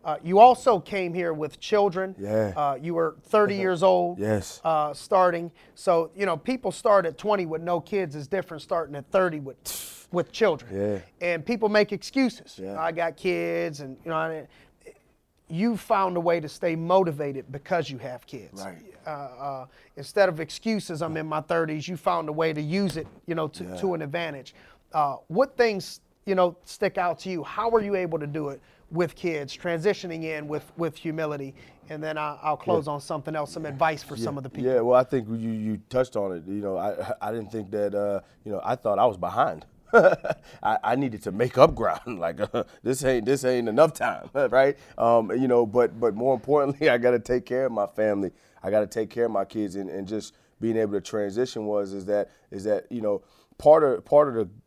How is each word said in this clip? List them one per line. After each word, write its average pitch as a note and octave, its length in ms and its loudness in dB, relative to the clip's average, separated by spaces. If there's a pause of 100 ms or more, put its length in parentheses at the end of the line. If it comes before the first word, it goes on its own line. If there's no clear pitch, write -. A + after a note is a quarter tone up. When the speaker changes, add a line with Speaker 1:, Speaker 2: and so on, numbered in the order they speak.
Speaker 1:
Uh, D3+ 200 -4
you F#3 160 4
also A#3+ 400 8
came F3+ 340 -4
here E3+ 200 -2
with D3+ 260 -8
children. F#3+ 580 0
Speaker 2:
Yeah. G#2 380 0
Speaker 1:
Uh, D3 260 0
you E3+ 140 -6
were E3 220 0 (100)
thirty G#3 280 4
Speaker 2:
<laughs> F#3+ 100 -2
Speaker 1:
years F3+ 180 0
old, F3+ 360 4
Speaker 2:
Yes. G#2 460 -2
Speaker 1:
uh, D3+ 280 0
starting. F3 580 2 (240)
So, E3+ 400 2
you G3+ 100 -2
know, E3+ 120 0
people A#3+ 340 -4
start G3 340 4
at D#3+ 140 -6
twenty G3+ 260 0
with D#3+ 160 -6
no F3 180 -2
kids F3+ 360 -4
is C#3+ 120 -10
different E3+ 360 -6
starting D#3+ 320 -4
at C#3 160 -12
thirty F3+ 280 2
with, - 720 -14
with F3 200 -2
children. D#3 440 0 (460)
Speaker 2:
Yeah. F3 60 -2
Speaker 1:
And E3 180 -2
people A3 240 0
make G#3 240 4
excuses. - 640 -2
Speaker 2:
Yeah. G2 240 -8
Speaker 1:
"I E3 100 -2
got E3 240 -4
kids," E3+ 680 -4
and, C3 220 -12
you E3 60 -10
know, D#3+ 80 -2
I, D#3+ 300 -4 (1000)
you G#3 300 0
found F#3+ 400 0
a - 20 0
way E3+ 200 2
to D3+ 100 -8
stay E3+ 260 -2
motivated D#3 760 0
because C#3+ 380 -4
you C3+ 80 -10
have B2 280 -14
kids. G2 380 -16
Speaker 2:
Right. F#2 140 -12 (280)
Speaker 1:
Uh, D#3+ 40 -10
uh, C3+ 560 -10 (320)
instead F#3 320 2
of D#3 100 -4
excuses, E3+ 640 -4
"I'm D#3+ 120 -4
in D#3 120 -6
my D#3 140 -4
thirties," D#3 460 -2
you F3+ 80 -6
found E3 320 0
a D3 60 -6
way D#3+ 200 0
to D3+ 80 -4
use E3 360 -2
it, D#3 80 -8 (220)
you E3 80 -4
know, D#3 140 -2
to, F3+ 140 -14
Speaker 2:
Yeah. F3+ 140 -10
Speaker 1:
to F3+ 160 0
an D#3+ 80 -4
advantage. D3 540 -8 (380)
Uh, C#3+ 240 0 (100)
what B3 300 0
things, A3 440 0 (240)
you G3 100 0
know, F3+ 300 4
stick - 320 -4
out F3 220 -2
to F#3+ 100 -10
you? E3+ 140 -6
How A3+ 260 -4
were A3+ 120 6
you G3+ 140 -2
able E3+ 240 -2
to D3 80 -6
do D3 220 -6
it C3+ 120 -12 (300)
with E3 240 -2
kids, D#3 400 -6
transitioning E3+ 720 -4
in D3+ 240 -8
with, D3 280 -8
with E3 200 -4
humility? D3+ 580 -6 (340)
And D#3 140 -10
then D#3 140 -6
I, D3+ 240 -6
I'll D3+ 160 -2
close E3 300 -2
Speaker 2:
Yeah. D3 60 -4
Speaker 1:
on C#3+ 80 -6
something D#3 340 -8
else, D3 180 -4
some D#3+ 120 -8
advice D3+ 380 0
for D3 120 -14
Speaker 2:
Yeah. A2+ 100 -4
Speaker 1:
some C#3+ 120 -4
of C3 60 -10
the C3 60 -12
people. B2+ 200 -2
Speaker 2:
Yeah, B2+ 120 4
well, B2 180 8
I C3 60 4
think A#2 240 -2
you, A2+ 200 -4
you G#2+ 280 -4 (120)
touched B2+ 280 0
on G2 180 -2
it. D#2+ 100 -10
You G2+ 160 -6
know, G2 160 -4
I, F#2+ 440 -4
I G#2+ 100 -6
didn't A2 220 -8
think G2+ 180 -6
that, G#2 240 -2
uh, G2+ 240 0 (240)
you G#2+ 80 -10
know, F#2+ 140 -4
I A#2+ 100 0
thought G2+ 240 0
I A#2 60 6
was A2 100 2
behind. F2+ 500 -2 (140)
<laughs> - 140 -8
I, D#3 400 6 (500)
I A#2 120 2
needed B2+ 280 -4
to G2+ 80 -4
make A#2+ 260 0
up C#3 160 8
ground. G#2 320 -2
<laughs> A2+ 140 -8
Like, E2+ 220 -4 (120)
uh, A#2 120 -2 (180)
this C3 220 -2
ain't, B2 200 2
this C3+ 200 0
ain't B2 240 0
enough D3 240 6
time, - 380 -6
<laughs> - 20 -20
right? C3+ 440 4 (200)
Um, A2+ 340 4
you B2+ 160 0
know, A#2+ 180 4
but, A2+ 360 2
but A2 140 2
more B2+ 180 0
importantly, C#3 560 2
<laughs> B2 40 6
I B2 40 2
gotta A#2+ 220 4
take B2 260 -2
care C3 200 -2
of A#2+ 60 -2
my G#2 160 -2
family. G2+ 440 0 (300)
I F#2 100 -4
gotta G#2+ 160 2
take A2 220 -4
care A#2 160 -2
of A2+ 60 -2
my G2 140 0
kids, G2+ 320 -4
and, G2 120 -6
and F#2+ 160 -6
just G#2 280 -8 (260)
being A2 160 -2
able G#2+ 180 0
to G2 80 0
transition G#2+ 640 -4
was, G2+ 280 -2
is G2 140 -8
that, G#2 220 0 (220)
is G2 140 -10
that, G#2 260 0
you A#2+ 100 -6
know, G#2 200 -2 (360)
part D3+ 280 8
of, C3 180 0
part D3 240 6
of B2+ 80 -4
the G#2 140 -2 (180)